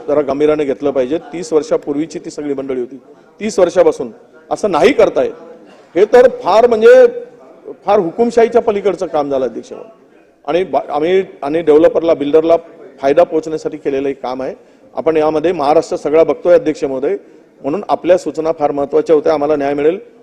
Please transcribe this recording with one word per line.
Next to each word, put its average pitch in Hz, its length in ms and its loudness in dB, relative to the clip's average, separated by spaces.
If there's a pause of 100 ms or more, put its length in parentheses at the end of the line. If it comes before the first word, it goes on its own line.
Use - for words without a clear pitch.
जरा 147 140 0
गांभीर्याने 147 440 0
घेतलं 135 260 -4
पाहिजे. 131 260 -2
तीस 170 360 -10
वर्षापूर्वीची 160 680 -4
ती 170 100 -16
सगळी 147 240 -8
मंडळी 135 260 -6
होती, 123 220 -10 (380)
तीस 208 200 -6
वर्षापासून. 160 520 0 (400)
असं 190 200 -4
नाही 175 220 4
करतायत. 156 380 0 (640)
हे 185 100 4
तर 247 220 6 (160)
फार, 214 240 4
म्हणजे 240 400 6 (800)
फार 202 140 2
हुकुमशाहीच्या 226 640 0
पलीकडचं 196 440 -2
काम 147 240 -4
झालं, 131 160 -2
अध्यक्ष 120 260 -10
महोदय. - 180 -18 (580)
आणि 170 160 0
बा-, 135 280 -4
आम्ही, 170 320 0 (180)
आणि 151 200 -4
डेव्हलपरला, 165 520 4
बिल्डरला 156 420 2 (460)
फायदा 147 220 4
पोहोचण्यासाठी 160 540 -6
केलेलं 139 320 -4
एक 139 120 -8
काम 131 200 -8
आहे. 151 140 -8 (400)
आपण 160 220 0
यामध्ये 156 340 0
महाराष्ट्र 160 460 0
सगळा 156 260 2
बघतोय, 156 300 0
अध्यक्ष 151 300 0
महोदय, 139 320 -4 (460)
म्हणून 160 280 -6
आपल्या 175 280 2
सूचना 160 340 -4
फार 147 200 -2
महत्त्वाच्या 147 440 0
होत्या. 156 180 2
आम्हाला 151 220 0
न्याय 143 180 -2
मिळेल 156 260 0 (240)